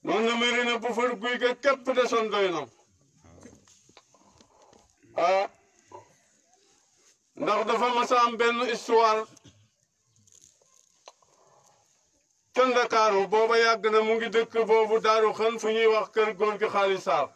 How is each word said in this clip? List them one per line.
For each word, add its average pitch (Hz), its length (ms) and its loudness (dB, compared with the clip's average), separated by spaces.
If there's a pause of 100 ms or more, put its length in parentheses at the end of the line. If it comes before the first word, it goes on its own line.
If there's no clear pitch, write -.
Noonu 202 260 -2
na 233 80 -2
Medina 240 420 -2
bu 233 160 -6
fa 233 100 -2 (100)
guy 240 240 -6
ga 247 160 0
képp 269 400 -2
desan 226 360 0
doy 202 200 0
na. 156 120 -6 (2500)
Ah, 185 300 2 (1900)
ndax 208 300 -2
dafa 233 280 0
mas 240 180 0
a 247 80 2
am 233 160 0
benn 233 300 -2
histoire 226 580 0 (3250)
ca 254 120 2
Ndakaaru, 226 640 2
booba 226 300 2
yàgg 226 320 2
na, 220 120 4
mu 220 120 0
ngi 233 160 -4
dëkk 226 240 -2 (120)
boobu 220 340 2
Daaru 220 320 2
Xën, 220 260 -2
fu 220 100 -4
ñuy 226 180 2
wax 214 280 2
kër 214 220 0
góor 208 220 -2
gi 214 100 -2
Xaali 196 320 0
Saar. 160 360 -2